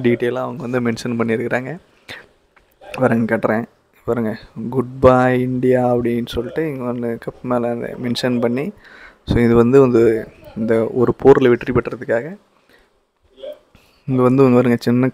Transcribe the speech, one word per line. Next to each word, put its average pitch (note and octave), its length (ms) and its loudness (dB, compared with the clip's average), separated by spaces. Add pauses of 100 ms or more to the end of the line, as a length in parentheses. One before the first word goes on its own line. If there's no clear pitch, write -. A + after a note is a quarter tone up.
டீட்டெயிலாக A#2+ 420 -2
அவங்க B2 200 -12
வந்து B2 200 -2
mention A#2 320 -4
பண்ணியிருக்கிறாங்க. A#2+ 520 -4 (1300)
பாருங்க, A#2 320 0
காட்டுறேன் A2 340 -2 (420)
பாருங்க, A#2 240 -2 (440)
"Goodbye B2+ 580 2 (140)
India" B2+ 340 0 (120)
அப்படின்னு A#2+ 420 -2
சொல்லிட்டு B2 360 -6
இங்க B2+ 200 -10
ஒண்ணு A#2+ 180 -6 (160)
cup - 260 -14
மேல A#2+ 240 -2
அந்த A#2+ 140 -8 (160)
mention A#2+ 400 -2
பண்ணி, B2 200 -2 (640)
so - 80 0 (100)
இது A#2 140 4
வந்து, B2 240 4
வந்து A#2+ 160 4 (600)
இந்த A2+ 120 -2 (280)
ஒரு A#2 100 2 (100)
போர்ல C3 320 6
வெற்றி A#2+ 240 -4
பெற்றதுக்காக A#2 480 -4 (1800)
இங்க C3 200 0
வந்து, C3 180 4
வந்து B2 140 6
பாருங்க, A#2+ 180 2 (100)
சின்ன B2 260 2